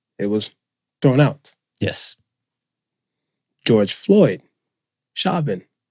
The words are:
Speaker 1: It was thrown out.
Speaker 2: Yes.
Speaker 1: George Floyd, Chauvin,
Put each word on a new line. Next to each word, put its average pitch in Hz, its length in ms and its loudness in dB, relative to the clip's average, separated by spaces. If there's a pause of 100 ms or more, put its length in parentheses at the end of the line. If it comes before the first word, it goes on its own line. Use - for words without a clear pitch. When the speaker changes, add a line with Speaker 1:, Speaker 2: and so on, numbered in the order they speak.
(160)
Speaker 1:
It 101 100 -6
was 107 280 -4 (460)
thrown - 180 2
out. - 380 -2 (240)
Speaker 2:
Yes. - 340 -6 (1500)
Speaker 1:
George 107 280 2
Floyd, 180 480 2 (760)
Chauvin, 151 500 -4 (260)